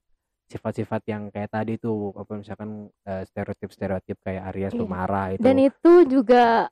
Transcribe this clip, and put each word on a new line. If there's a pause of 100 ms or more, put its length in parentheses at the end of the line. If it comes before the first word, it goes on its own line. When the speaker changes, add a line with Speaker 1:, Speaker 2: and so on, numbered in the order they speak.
(460)
Speaker 1:
sifat-sifat
yang
kayak
tadi
tuh,
apa,
misalkan, (140)
eh,
stereotip-stereotip
kayak
Aries
Speaker 2:
Iya.
Speaker 1:
pemarah
itu.
Speaker 2:
Dan
itu (140)
juga (280)